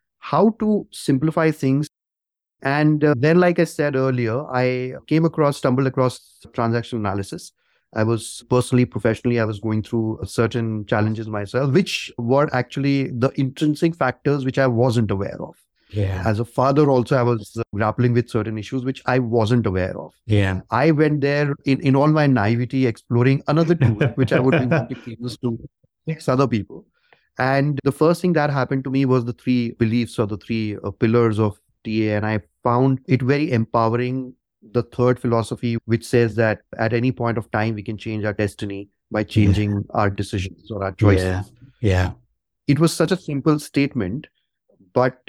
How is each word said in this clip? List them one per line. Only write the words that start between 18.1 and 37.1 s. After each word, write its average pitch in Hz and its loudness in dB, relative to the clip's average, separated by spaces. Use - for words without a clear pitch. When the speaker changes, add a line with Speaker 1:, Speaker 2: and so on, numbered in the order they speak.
Speaker 1:
with 120 0
certain 110 -4
issues 123 -8
which 131 -6
I 127 2
wasn't 113 2
aware 92 -2
of. 78 -14
Speaker 2:
Yeah. 98 0
Speaker 1:
I 135 4
went 151 2
there 143 0
in, 135 2
in 139 2
all 143 4
my 156 4
naivety, 120 2
exploring 120 0
another 160 2
tool, 110 2
Speaker 2:
<laughs> 139 0
Speaker 1:
which 135 0
I 127 4
would 131 2
be 127 0
wanting 127 -2
to 113 -12
use 120 -10
to 117 -4
fix 156 -8
other 131 2
people. 113 -6
And 139 0
the 135 0
first 165 2
thing 180 2
that 147 0
happened 135 -2
to 135 -6
me 135 0
was 127 2
the 120 -6
three 120 -2
beliefs 113 0
or 113 0
the 101 -6
three, 107 -6
uh, 101 -6
pillars 113 2
of 107 0
T 110 -2
A. 104 0
And 107 -2
I 107 -2
found 127 2
it 131 0
very 143 0
empowering, 123 0
the 120 0
third 123 0
philosophy, 117 -2
which 113 0
says 120 2
that 110 0
at 113 -2
any 123 0